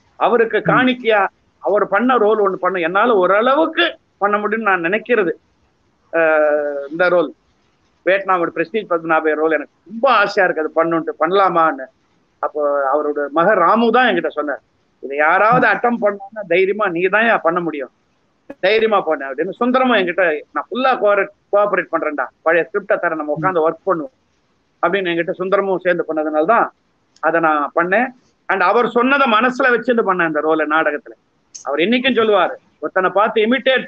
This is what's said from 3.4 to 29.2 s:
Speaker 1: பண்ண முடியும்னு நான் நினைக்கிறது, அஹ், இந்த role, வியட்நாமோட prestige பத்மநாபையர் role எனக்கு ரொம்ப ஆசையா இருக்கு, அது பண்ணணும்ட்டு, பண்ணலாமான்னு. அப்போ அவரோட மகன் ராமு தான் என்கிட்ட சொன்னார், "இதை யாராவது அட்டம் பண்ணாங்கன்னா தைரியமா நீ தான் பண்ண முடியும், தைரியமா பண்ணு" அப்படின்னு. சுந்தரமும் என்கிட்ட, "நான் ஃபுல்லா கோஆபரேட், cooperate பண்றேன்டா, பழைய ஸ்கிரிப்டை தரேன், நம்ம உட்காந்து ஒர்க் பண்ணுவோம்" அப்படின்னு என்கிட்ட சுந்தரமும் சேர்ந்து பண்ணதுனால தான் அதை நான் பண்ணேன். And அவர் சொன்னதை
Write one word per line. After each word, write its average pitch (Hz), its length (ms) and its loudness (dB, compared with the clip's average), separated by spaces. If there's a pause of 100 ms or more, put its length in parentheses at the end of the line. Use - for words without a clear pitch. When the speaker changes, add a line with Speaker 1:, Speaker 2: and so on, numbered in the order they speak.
Speaker 1:
பண்ண 208 200 0
முடியும்னு 208 340 -4
நான் 180 120 -2
நினைக்கிறது, 214 480 -2 (800)
அஹ், 151 800 0
இந்த 175 180 0
role, 175 200 2 (760)
வியட்நாமோட 185 500 0
prestige 165 340 -4
பத்மநாபையர் 160 520 0
role 160 100 2
எனக்கு 147 220 -4 (120)
ரொம்ப 226 260 0
ஆசையா 202 380 2
இருக்கு, 156 140 -4
அது 156 120 -6
பண்ணணும்ட்டு, 165 440 0
பண்ணலாமான்னு. 165 680 2 (540)
அப்போ 151 220 -6 (320)
அவரோட 147 360 -2
மகன் 170 280 2
ராமு 220 340 2
தான் 247 160 4
என்கிட்ட 170 200 -2
சொன்னார், 147 340 -6 (420)
"இதை 135 140 -10
யாராவது 202 500 4
அட்டம் 220 340 0
பண்ணாங்கன்னா 202 460 -4
தைரியமா 190 400 0
நீ 170 200 -4
தான் 214 340 2
பண்ண 170 180 0
முடியும், 151 320 -6 (680)
தைரியமா 214 420 2
பண்ணு" 151 240 -4
அப்படின்னு. 147 340 -6
சுந்தரமும் 247 380 2
என்கிட்ட, 180 260 0 (280)
"நான் 147 180 -6
ஃபுல்லா 254 300 0
கோஆபரேட், 202 340 0 (180)
cooperate 196 400 0
பண்றேன்டா, 151 340 -4 (160)
பழைய 160 240 2
ஸ்கிரிப்டை 202 360 -2
தரேன், 165 140 -2
நம்ம 151 260 -4
உட்காந்து 180 220 0
ஒர்க் 160 220 -2
பண்ணுவோம்" 165 300 -4 (680)
அப்படின்னு 180 280 -2
என்கிட்ட 170 260 -4
சுந்தரமும் 190 420 -2
சேர்ந்து 175 280 -2
பண்ணதுனால 156 380 -2
தான் 208 280 2 (460)
அதை 165 200 0
நான் 151 360 0
பண்ணேன். 190 320 0 (420)
And 190 120 0
அவர் 220 280 2
சொன்னதை 254 420 2